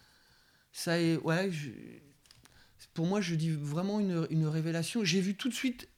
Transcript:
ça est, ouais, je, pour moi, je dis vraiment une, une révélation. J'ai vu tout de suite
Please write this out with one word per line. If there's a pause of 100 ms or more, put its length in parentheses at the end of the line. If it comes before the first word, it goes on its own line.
(720)
ça
est,
ouais,
je, (1200)
pour
moi,
je
dis
vraiment
une,
une
révélation.
J'ai
vu
tout
de
suite